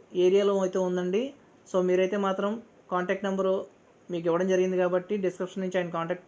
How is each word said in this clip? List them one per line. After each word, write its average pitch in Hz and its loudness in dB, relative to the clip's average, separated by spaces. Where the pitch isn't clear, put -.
ఏరియాలో 202 4
అయితే 190 -2
ఉందండి. 180 -2
So, 196 -2
మీరైతే 185 2
మాత్రం 196 -2
కాంటాక్ట్ 190 -2
నెంబరు 190 0
మీకు 170 -4
ఇవ్వడం 175 2
జరిగింది 185 2
కాబట్టి 180 0
డిస్క్రిప్షన్ 185 -4
నుంచి 185 -4
ఆయన 175 -2
కాంటాక్ట్ 165 -4